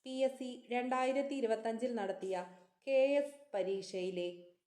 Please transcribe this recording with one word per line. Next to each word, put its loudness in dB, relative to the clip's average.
പി -8
എസ് -2
സി -6
രണ്ടായിരത്തി 2
ഇരുപത്തഞ്ചിൽ 0
നടത്തിയ -2
കെ 6
എസ് -2
പരീക്ഷയിലെ -2